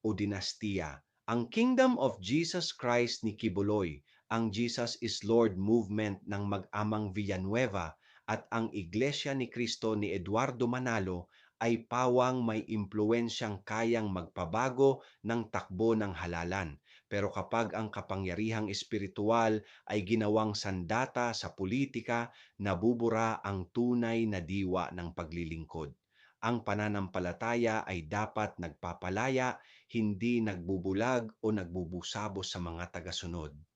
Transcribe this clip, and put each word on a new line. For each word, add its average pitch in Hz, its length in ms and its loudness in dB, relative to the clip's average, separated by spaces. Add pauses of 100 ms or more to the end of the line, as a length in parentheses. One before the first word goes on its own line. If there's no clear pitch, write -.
o 107 160 0
dinastiya. 95 800 -2 (320)
Ang 226 240 0
Kingdom 247 480 6
of 127 240 2
Jesus 160 480 0
Christ 120 480 2
ni 107 160 -2
Kibuloy, 101 640 0 (320)
ang 113 160 2
Jesus 117 540 -2
is - 180 -4
Lord 107 400 4
movement 104 640 2
ng 101 240 -4
mag-amang 104 640 -2
Villanueva 98 800 -2 (320)
at - 240 -4
ang 113 240 -2
Iglesia 107 640 -2
ni 123 80 0
Cristo 113 480 -2
ni 104 160 0
Eduardo 113 560 0
Manalo 110 640 -2 (320)
ay 117 240 2
pawang 127 560 4
may 110 240 0
impluensyang 107 960 0
kayang 113 480 0
magpabago 120 960 2 (160)
ng 113 320 -2
takbo 110 400 2
ng 101 240 0
halalan. 87 560 -4 (320)
Pero 101 240 0
kapag 104 480 -2
ang 110 160 -4
kapangyarihang 101 800 -2
espiritual 107 880 2 (240)
ay 104 160 0
ginawang 107 560 2
sandata 107 800 0
sa - 160 -8
politika, 117 800 -2 (240)
nabubura 110 880 2
ang 95 240 -4
tunay 117 560 2
na 101 160 0
diwa 92 560 0
ng 85 160 -6
paglilingkod. 80 800 -6 (480)
Ang 117 240 0
pananampalataya 104 1200 0
ay 85 240 -6
dapat 104 480 -2
nagpapalaya, 95 1040 -2 (320)
hindi 113 480 2
nagbubulag 98 960 0
o 107 160 0
nagbubusabo 92 880 -4
sa - 160 -6
mga 87 320 -6
tagasunod. 85 640 -6 (220)